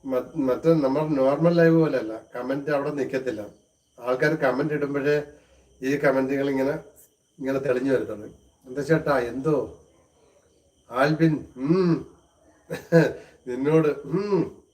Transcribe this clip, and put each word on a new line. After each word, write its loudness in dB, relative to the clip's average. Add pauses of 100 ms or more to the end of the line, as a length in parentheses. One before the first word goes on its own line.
മ-, -4 (140)
മറ്റേ 2
നമ്മുടെ 0 (160)
നോർമൽ 4
ലൈവ് 6
പോലെയല്ല, 0 (140)
കമന്റ് -6
അവിടെ -2
നിക്കത്തില്ല. -4 (560)
ആൾക്കാർ 0
കമന്റ് 0
ഇടുമ്പോഴേ 0 (680)
ഈ 0
കമന്റുകൾ 0
ഇങ്ങനെ, 0 (640)
ഇങ്ങനെ -4
തെളിഞ്ഞു 0
വരത്തുള്ളൂ. -4 (380)
എന്താ -8
ചേട്ടാ, 0
എന്തോ? -2 (1300)
ആൽബിൻ, 2 (220)
ഉം. 2 (760)
<laughs> 0
നിന്നോട്, 2
ഉം. -2 (320)